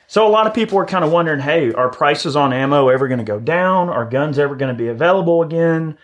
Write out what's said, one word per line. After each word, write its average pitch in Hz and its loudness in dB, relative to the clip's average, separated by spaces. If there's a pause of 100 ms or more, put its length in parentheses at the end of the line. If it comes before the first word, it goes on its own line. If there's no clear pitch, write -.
So 214 2
a - 4
lot 214 4
of 214 -6
people 220 -2
are 185 0
kinda 175 -2
wondering, 160 0
"Hey, 143 0
are 127 0
prices 143 -2
on 139 2
ammo 135 2
ever 131 2
gonna 123 -2
go 107 -4
down? 175 0
Are 120 -4
guns 135 -2
ever 139 0
gonna 131 -4
be 117 -4
available 170 2
again? 160 -2